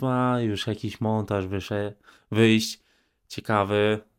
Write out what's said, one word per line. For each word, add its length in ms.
ma 400
już 260
jakiś 340
montaż 460
wysze-, 460
wyjść, 480
ciekawy, 720